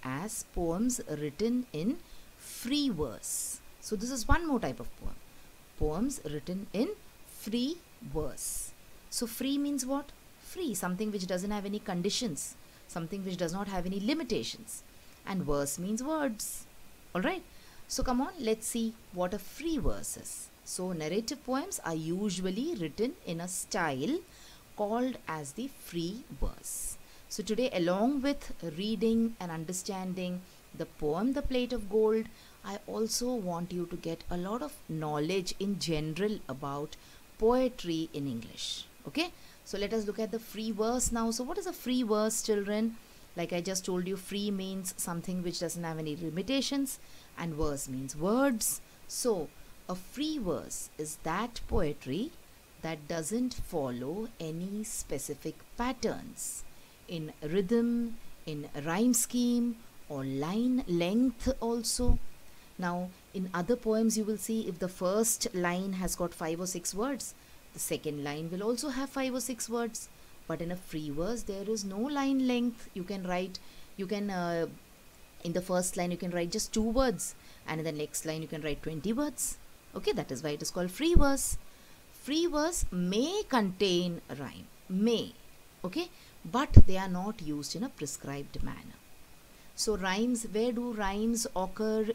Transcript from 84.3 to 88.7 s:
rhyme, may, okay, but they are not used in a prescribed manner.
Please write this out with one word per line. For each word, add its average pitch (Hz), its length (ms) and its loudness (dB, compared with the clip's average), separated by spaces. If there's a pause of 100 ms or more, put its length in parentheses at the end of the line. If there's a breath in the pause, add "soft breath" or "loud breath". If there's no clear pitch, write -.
rhyme, 143 300 -10 (200)
may, 196 440 2 (520)
okay, 311 260 -2 (340 loud breath)
but 247 280 0 (140)
they 190 100 8
are 190 120 0
not 185 340 -4
used 147 320 -4
in 170 80 -2
a 269 60 -2
prescribed 143 720 -6
manner. - 360 -4 (760 loud breath)